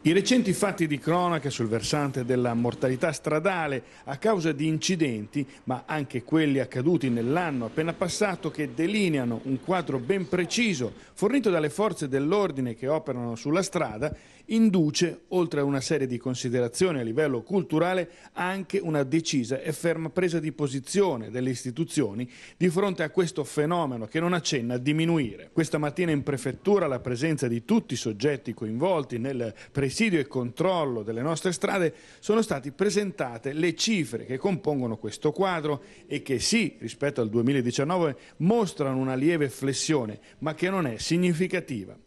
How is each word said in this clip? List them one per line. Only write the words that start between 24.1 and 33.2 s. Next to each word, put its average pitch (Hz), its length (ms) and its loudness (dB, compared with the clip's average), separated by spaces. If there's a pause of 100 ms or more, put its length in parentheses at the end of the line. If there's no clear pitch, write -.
non 175 140 2
accenna 123 400 0
a 127 40 0
diminuire. 151 720 0
Questa 160 280 0
mattina 151 320 0
in 143 120 2
prefettura 151 640 0
la 127 140 -2
presenza 131 480 -2
di 117 160 -2
tutti 220 300 2
i - 20 -4
soggetti 117 560 -2
coinvolti 123 640 -2
nel 120 380 -4 (180)
presidio 147 480 2
e 131 60 0
controllo 131 760 0
delle 113 200 -4
nostre 160 300 0
strade 190 420 0 (240)
sono 220 240 2
stati 143 280 -2
presentate 160 840 -2